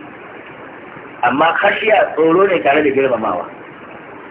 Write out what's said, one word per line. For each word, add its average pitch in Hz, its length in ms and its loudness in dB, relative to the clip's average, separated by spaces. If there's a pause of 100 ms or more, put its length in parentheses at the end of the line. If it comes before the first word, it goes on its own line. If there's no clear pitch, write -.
(1200)
Amma 143 360 2
khashiya 208 600 2
tsoro 170 320 6
ne 180 100 2
tare 147 220 4
da 147 80 4
girmamawa. 110 560 0 (840)